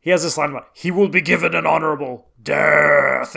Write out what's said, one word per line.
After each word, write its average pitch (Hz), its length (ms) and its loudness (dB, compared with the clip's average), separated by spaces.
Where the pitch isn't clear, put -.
he - 100 -6
has 175 120 2
this 165 160 -4
line 147 120 -2
about, 135 220 -14
He - 180 -6
will 190 180 2
be 180 120 0
given 170 340 -2
an 165 120 -2
honorable 151 600 -2
death. 147 960 2